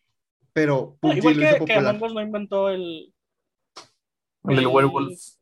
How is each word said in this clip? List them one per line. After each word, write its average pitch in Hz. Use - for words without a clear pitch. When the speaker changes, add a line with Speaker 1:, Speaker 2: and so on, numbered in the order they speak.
Speaker 1:
Pero 147
Speaker 2:
Ah, -
Speaker 1:
pub 156
G 147
Speaker 2:
igual 156
Speaker 1:
lo 151
Speaker 2:
que, -
Speaker 1:
hizo 311
Speaker 2:
que 185
Speaker 1:
popular. 208
Speaker 2:
Among 214
Us 226
no 214
inventó 202
el, 175
Speaker 3:
El 135
del 131
Speaker 2:
el, 131
Speaker 3:
werewolf. 135